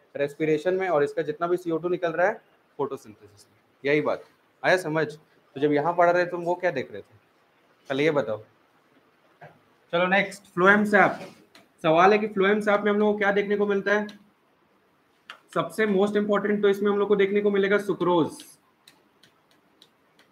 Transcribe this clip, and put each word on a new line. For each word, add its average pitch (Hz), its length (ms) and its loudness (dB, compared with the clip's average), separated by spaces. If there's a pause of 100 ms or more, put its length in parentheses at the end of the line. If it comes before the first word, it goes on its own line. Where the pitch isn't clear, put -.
(140)
Respiration 151 600 -2
में। 190 140 -4
और 151 160 2
इसका 143 180 -4
जितना 151 240 -6
भी 175 100 0
सीओ 165 220 -4
टू 170 100 -6
निकल 175 240 -4
रहा 175 140 0
है 220 140 -4 (380)
photosynthesis 131 680 -12
में। - 60 -20 (320)
यही 147 160 2
बात, 117 240 -2 (380)
आया 160 160 4
समझ? 160 280 -2
तो - 540 -16
जब 147 120 2
यहाँ 147 220 0
पढ़ 175 160 4
रहे 175 140 2
थे 170 60 -8
तुम 175 120 -8
वो 175 140 -2
क्या 180 160 -2
देख 123 200 -8
रहे 101 100 -14
थे? - 140 -20 (760)
चल 135 100 -4
ये 156 120 0
बताओ। 110 300 -6 (1500)
चलो 175 160 0
next, 196 360 -2
phloem 202 420 4
sap। 185 320 2 (640)
सवाल 170 280 6
है 214 60 4
कि 214 100 -4
phloem 202 320 0
sap 208 200 0
में 208 120 0
हम 208 60 0
लोग 208 140 2
को 208 60 -4
क्या 202 140 0
देखने 202 240 -2
को 208 100 0
मिलता 202 280 0
है? 214 120 0 (1500)
सबसे 180 320 -2
most 202 300 2
important 208 460 0
तो 202 60 6
इसमें 202 220 2
हम 202 80 0
लोग 202 100 0
को 208 80 2
देखने 196 240 2
को 202 100 0
मिलेगा 196 300 2
sucrose। 175 500 0 (2000)